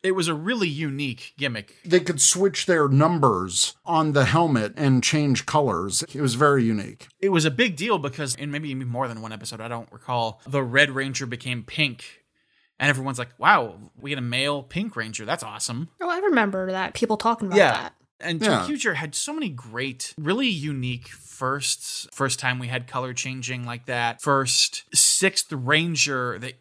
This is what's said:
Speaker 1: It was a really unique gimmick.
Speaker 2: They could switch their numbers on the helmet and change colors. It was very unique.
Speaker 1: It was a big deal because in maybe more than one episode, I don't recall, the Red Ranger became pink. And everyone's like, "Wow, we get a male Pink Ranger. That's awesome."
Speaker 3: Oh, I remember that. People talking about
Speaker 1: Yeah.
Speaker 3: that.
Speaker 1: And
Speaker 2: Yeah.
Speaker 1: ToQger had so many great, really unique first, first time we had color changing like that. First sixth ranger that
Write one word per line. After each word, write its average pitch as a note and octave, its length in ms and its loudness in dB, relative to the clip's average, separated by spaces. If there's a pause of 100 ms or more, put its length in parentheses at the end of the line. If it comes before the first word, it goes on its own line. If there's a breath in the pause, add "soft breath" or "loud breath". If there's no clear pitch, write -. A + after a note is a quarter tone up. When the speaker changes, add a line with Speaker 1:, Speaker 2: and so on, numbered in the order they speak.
Speaker 1:
It F#3+ 140 0
was E3+ 120 0
a E3+ 60 0
really F#3+ 340 -2
unique C#3+ 680 -6
gimmick. B2 380 -6 (100)
Speaker 2:
They F3 160 4
could D#3 180 -2
switch - 460 2
their D#3 240 4
numbers C3+ 840 4 (100)
on D#3+ 260 2
the C#3 140 4
helmet C#3 500 2
and C3+ 260 4
change D3 440 2
colors. G2+ 580 0 (100)
It B2+ 60 -8
was C3 160 0
very C#3 300 4
unique. G#2+ 420 -2 (140)
Speaker 1:
It G3 80 2
was E3+ 160 4
a D#3 60 2
big F#3 260 0
deal G3+ 200 0
because C#3 380 -4
in C#3+ 160 -8
maybe D3 240 -6
more B2+ 320 -4
than A2+ 140 -10
one A2 100 -10
episode, G#2+ 300 -12
I A#2 80 -10
don't A#2 240 -8
recall, A2+ 520 -4
the C#3 160 -2
Red C3+ 300 4
Ranger C3+ 340 -6
became A#2+ 380 -8
pink. - 600 -6 (560)
And C3+ 100 2
everyone's C3 300 -2
like, B2 100 -8 (100)
"Wow, C3 360 4 (220)
we C#3 120 -12
get C#3+ 80 -6
a C3 40 -6
male C3+ 420 -2
Pink G3 340 -6
Ranger. A2 260 -8
That's C3+ 200 -4
awesome." A#2 440 -6 (140)
Speaker 3:
Oh, F4 80 -4
I F4 100 -2
remember G#3 520 0
that. F#3+ 240 -6
People - 200 0
talking A3+ 320 -2
about F#3+ 100 2
Speaker 1:
Yeah. D#3+ 140 8
Speaker 3:
that. A#2 220 -4 (260)
Speaker 1:
And E3 220 -4
Speaker 2:
Yeah. C#3 260 2
Speaker 1:
ToQger A#3+ 280 -2
had D3+ 200 -8
so - 160 -4
many D4+ 160 -4
great, B2 680 -8
really G3 300 0
unique C3+ 640 -4 (240)
first, - 800 -4
first C3+ 260 -2
time B2+ 200 -2
we B2 80 -8
had B2 200 -6
color B2+ 260 -6
changing B2+ 520 -8
like A#2+ 220 -10
that. A#2+ 340 -2
First - 640 2 (120)
sixth - 560 4
ranger C#3 880 0
that B2+ 220 -12